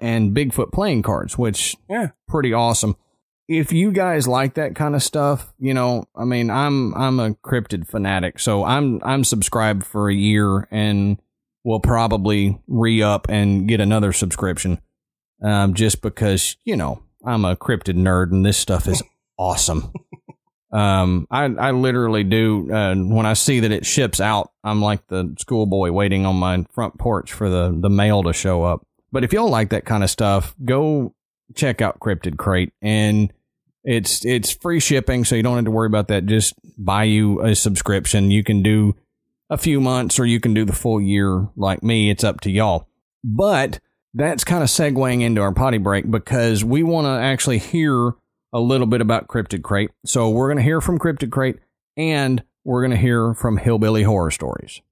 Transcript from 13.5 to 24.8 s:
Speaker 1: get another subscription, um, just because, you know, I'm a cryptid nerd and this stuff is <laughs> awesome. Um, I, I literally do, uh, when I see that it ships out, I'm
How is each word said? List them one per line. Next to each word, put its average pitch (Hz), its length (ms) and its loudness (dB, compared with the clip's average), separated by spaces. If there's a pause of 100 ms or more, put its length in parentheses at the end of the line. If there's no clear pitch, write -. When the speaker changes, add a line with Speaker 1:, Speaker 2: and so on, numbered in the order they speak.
Speaker 1:
get 110 120 2
another 104 320 2
subscription, 90 680 -2 (640)
um, 101 300 2
just 104 280 0
because, 101 640 -2
you 226 100 -2
know, 78 300 -4 (200)
I'm 113 200 0
a 92 100 0
cryptid 95 420 -2
nerd 92 360 2
and 95 120 4
this 101 140 2
stuff - 300 -2
is 92 120 0 (200)
<laughs> - 180 -20
awesome. 87 540 -2 (800)
Um, 95 600 2
I, 139 140 0
I 131 260 -2
literally 123 500 0
do, 107 500 0
uh, 101 220 0
when 107 320 2
I 107 60 2
see 127 260 2
that 110 140 2
it 101 120 -2
ships - 360 -2
out, 104 320 -2 (100)
I'm 107 180 -2